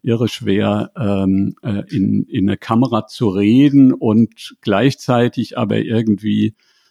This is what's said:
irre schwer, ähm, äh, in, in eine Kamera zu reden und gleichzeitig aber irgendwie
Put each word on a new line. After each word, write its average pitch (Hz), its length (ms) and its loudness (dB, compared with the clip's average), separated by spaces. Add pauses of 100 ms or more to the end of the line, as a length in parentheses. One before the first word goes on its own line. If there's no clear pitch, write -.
irre 117 280 -2
schwer, 104 680 -2
ähm, 98 640 -2
äh, 104 220 -6 (100)
in, 101 300 -2
in 101 260 -4
eine 101 80 -4
Kamera 117 500 -2
zu - 220 -4
reden 131 640 4
und - 680 -2
gleichzeitig 120 960 -2
aber 107 220 -2
irgendwie 107 760 -2 (360)